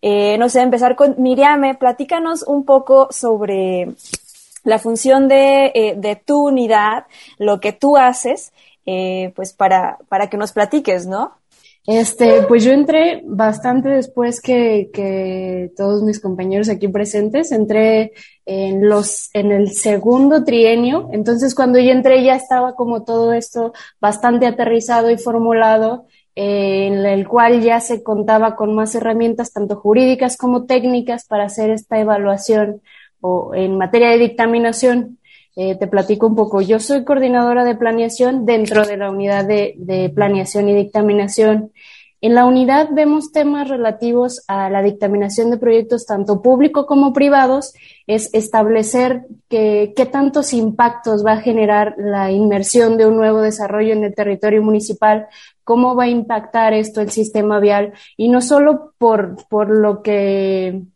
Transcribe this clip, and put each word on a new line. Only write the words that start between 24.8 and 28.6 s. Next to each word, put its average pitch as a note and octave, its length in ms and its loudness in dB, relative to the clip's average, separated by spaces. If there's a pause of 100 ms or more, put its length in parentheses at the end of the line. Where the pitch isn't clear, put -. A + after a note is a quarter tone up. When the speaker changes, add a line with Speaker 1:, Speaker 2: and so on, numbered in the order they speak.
Speaker 2:
y A#3 60 2
formulado, A3+ 880 0 (320)
eh, G3 520 -2
en G3 180 -2
el G3 200 -2
cual A#3 360 4
ya A#3 180 2
se A#3 220 -6
contaba A3 520 0
con G#3+ 200 -4